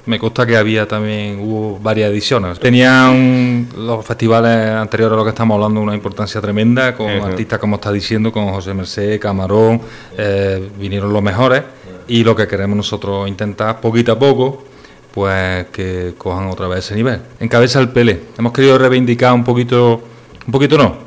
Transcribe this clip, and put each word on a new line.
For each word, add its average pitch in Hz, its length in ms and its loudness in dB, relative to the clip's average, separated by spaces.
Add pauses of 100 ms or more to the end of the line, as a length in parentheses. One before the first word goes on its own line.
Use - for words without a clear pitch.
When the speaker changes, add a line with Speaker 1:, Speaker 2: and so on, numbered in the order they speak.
Speaker 1:
me 113 120 -2
consta 117 260 -2
que 117 100 2
había 107 320 2
también, 107 540 -4
hubo 107 380 -6
varias 107 320 0
ediciones. 104 500 -2
Tenían 127 1120 4
los 110 300 -4
festivales 113 680 2
anteriores 110 420 0
a - 20 2
los 110 80 2
que 110 60 0
estamos 113 240 0
hablando 107 260 0
una 104 140 -2
importancia 104 480 -8
tremenda, 117 520 0
con 107 160 -6
Speaker 2:
Ujú. 101 140 -2
Speaker 1:
artistas, 98 340 -4
como 104 180 -2
está 104 140 -6
diciendo, 107 400 -2
con 104 200 -4
José 95 240 -6
Merced, 101 440 -4
Camarón, 104 600 2 (380)
eh, 98 500 -2 (100)
vinieron 98 320 -4
los 104 120 0
mejores, 123 400 2 (440)
y 117 160 2
lo 110 140 4
que 104 100 0
queremos 101 300 -2
nosotros 98 500 -4
intentar, 104 540 -4
poquito 117 320 2
a 113 60 -2
poco, 131 460 2 (500)
pues 95 540 -2
que 92 500 -6
cojan 95 300 -6
otra 92 200 -6
vez 90 120 -4
ese 101 160 -8
nivel. 113 240 -2 (200)
Encabeza 123 400 2
El 123 80 2
Pele. 120 320 2 (160)
Hemos 117 160 -2
querido 135 240 6
reivindicar 127 560 2
un 120 100 2
poquito, 120 600 2 (440)
un 117 60 -8
poquito 143 240 2
no, 127 300 2